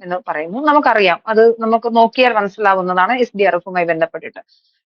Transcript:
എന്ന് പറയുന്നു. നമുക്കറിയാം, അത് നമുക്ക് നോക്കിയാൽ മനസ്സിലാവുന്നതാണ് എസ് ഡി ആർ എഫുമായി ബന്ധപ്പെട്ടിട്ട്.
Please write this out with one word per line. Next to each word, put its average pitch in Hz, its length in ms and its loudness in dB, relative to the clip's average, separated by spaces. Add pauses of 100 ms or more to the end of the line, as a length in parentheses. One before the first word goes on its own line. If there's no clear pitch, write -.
എന്ന് 180 120 -6 (120)
പറയുന്നു. 165 320 -8
നമുക്കറിയാം, 262 680 2
അത് 226 340 2
നമുക്ക് 226 340 -2
നോക്കിയാൽ 233 380 2
മനസ്സിലാവുന്നതാണ് 196 840 0
എസ് 233 180 -4
ഡി 202 60 0
ആർ 180 120 2
എഫുമായി 180 300 -4
ബന്ധപ്പെട്ടിട്ട്. 165 540 -6 (480)